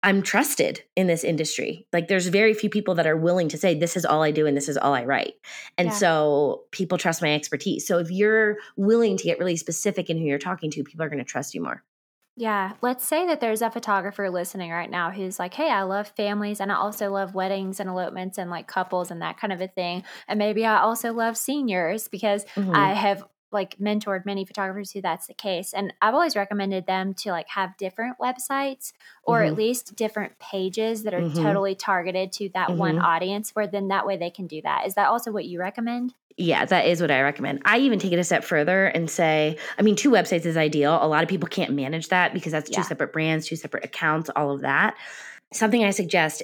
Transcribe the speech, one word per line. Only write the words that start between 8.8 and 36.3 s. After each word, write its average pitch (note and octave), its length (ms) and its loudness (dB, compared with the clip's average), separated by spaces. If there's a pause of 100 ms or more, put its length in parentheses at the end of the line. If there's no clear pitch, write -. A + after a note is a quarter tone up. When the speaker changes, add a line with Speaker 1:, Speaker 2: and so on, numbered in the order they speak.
Speaker 1:
to - 80 -6
get E3+ 140 0
really F3 180 0
specific F3 540 -4
in E3 80 0
who E3 80 -2
you're C#3+ 120 0
talking D#3+ 340 -4
to, - 120 -6
people D#3+ 220 -8
are - 20 -4
gonna C#3 160 -6
trust - 300 -8
you F2 80 -6
more. B1+ 200 -8 (540)
Speaker 2:
Yeah. G#3 360 -2 (100)
Let's B3 260 -2
say E4 200 2
that D#4+ 120 0
there's A3 220 0
a A3+ 80 0
photographer G3+ 580 -2
listening F3 440 -6
right E3+ 180 -4
now F3 200 -2
who's F#3 280 -8
like, F#3 160 -6
"Hey, D4+ 160 0
I G3+ 140 2
love G3+ 240 -4
families G#3 520 -4
and G3 100 -4
I G3 40 0
also G#3 360 -2
love G3 240 -4
weddings F#3+ 460 -4
and F#3+ 80 -6
elopements F#3 500 -6
and, F3 120 -6
like, F3 160 -8
couples F3+ 440 -4
and E3+ 120 -10
that E3 160 -8
kind G3+ 160 -4
of F3 80 -8
a F#3 60 -6
thing. F3+ 340 -6 (260)
And G#3 100 -2
maybe G#3+ 280 2
I G#3+ 140 6
also A#3 340 2
love A3+ 240 0
seniors," G#3+ 680 -2
because G3+ 360 0 (120)
Speaker 1:
Mm-hmm. F#3+ 180 0
Speaker 2:
I G3 200 6
have, G3+ 300 0 (280)
like, G3 260 -4
mentored G3+ 480 -2
many G3 180 -4
photographers F#3+ 460 -6
who G3 100 -10
that's E3+ 280 -4
the - 60 -18
case. F#3+ 380 -6
And - 300 -4
I've A3 120 4
always D#4 200 2
recommended G3 520 -2
them F#3+ 320 -2
to, G#3 120 -6
like, E3+ 200 -4
have F#3+ 260 -4
different A3+ 420 -8
websites C4+ 760 -4 (300)
or A#3 200 4
at D#3+ 80 4
Speaker 1:
Mm-hmm. D#3+ 80 -2
Speaker 2:
least A3+ 360 -2
different G#3+ 460 -6
pages G#3+ 640 -4
that G#3 100 -2
are F3+ 60 0
Speaker 1:
Mm-hmm. E3 200 0
Speaker 2:
totally G3 360 2
targeted F#3 560 -2
to G3+ 160 -6
that F3+ 280 -2
one E3 200 2
Speaker 1:
Mm-hmm. E3+ 80 2
Speaker 2:
audience, F#3 500 0
where G#3 140 0
then G3 200 -4
that F#3+ 200 0
way G3 80 -2
they F3 140 -6
can F3 180 -12
do D#3 140 -10
that. D3+ 260 0
Is F#3+ 80 -6
that G3+ 100 4
also A#3+ 240 0
what G#3 140 -4
you F3 160 -8
recommend? A#3+ 540 -6 (220)